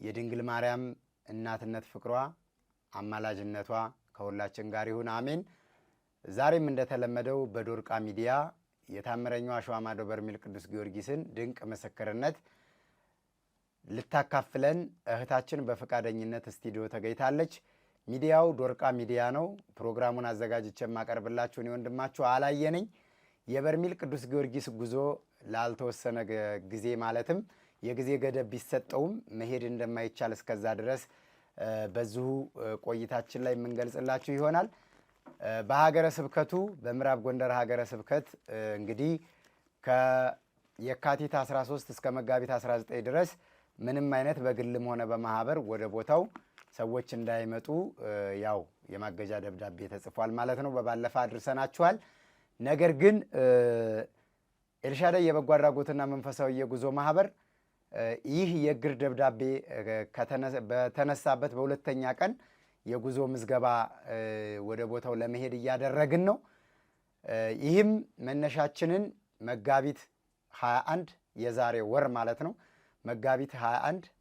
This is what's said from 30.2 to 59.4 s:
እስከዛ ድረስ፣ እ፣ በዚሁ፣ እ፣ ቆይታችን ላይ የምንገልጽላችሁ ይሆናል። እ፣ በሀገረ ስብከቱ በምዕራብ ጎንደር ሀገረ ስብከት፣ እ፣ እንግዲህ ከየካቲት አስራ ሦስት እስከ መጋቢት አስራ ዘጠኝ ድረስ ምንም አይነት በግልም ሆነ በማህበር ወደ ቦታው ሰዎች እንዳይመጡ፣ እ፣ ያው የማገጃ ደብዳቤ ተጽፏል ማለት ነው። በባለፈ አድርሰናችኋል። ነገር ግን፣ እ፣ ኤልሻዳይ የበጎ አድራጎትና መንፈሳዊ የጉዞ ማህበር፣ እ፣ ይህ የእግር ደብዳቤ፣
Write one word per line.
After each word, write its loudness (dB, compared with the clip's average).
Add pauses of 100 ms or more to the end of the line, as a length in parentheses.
እስከዛ -6 (120)
ድረስ፣ -2 (560)
እ፣ -4 (200)
በዚሁ፣ -4 (300)
እ፣ -6 (120)
ቆይታችን -4
ላይ 2
የምንገልጽላችሁ -2
ይሆናል። 2 (720)
እ፣ -4 (120)
በሀገረ 6
ስብከቱ 0 (260)
በምዕራብ 0
ጎንደር 0
ሀገረ 2
ስብከት፣ -2 (180)
እ፣ -8 (140)
እንግዲህ -2 (720)
ከየካቲት 0
አስራ 0
ሦስት -6
እስከ -10
መጋቢት 0
አስራ -2
ዘጠኝ -6
ድረስ 2 (460)
ምንም -2
አይነት 2
በግልም 0
ሆነ -2
በማህበር 0
ወደ -4
ቦታው 2 (520)
ሰዎች -4
እንዳይመጡ፣ -4 (340)
እ፣ -6 (280)
ያው 0 (300)
የማገጃ -8
ደብዳቤ -10 (100)
ተጽፏል -4
ማለት -2
ነው። -4
በባለፈ -2
አድርሰናችኋል። 2 (640)
ነገር 6
ግን፣ 8 (160)
እ፣ 4 (1400)
ኤልሻዳይ 4
የበጎ 4
አድራጎትና 6
መንፈሳዊ -2
የጉዞ -2
ማህበር፣ 4 (680)
እ፣ -4 (260)
ይህ 2
የእግር 2
ደብዳቤ፣ 2 (280)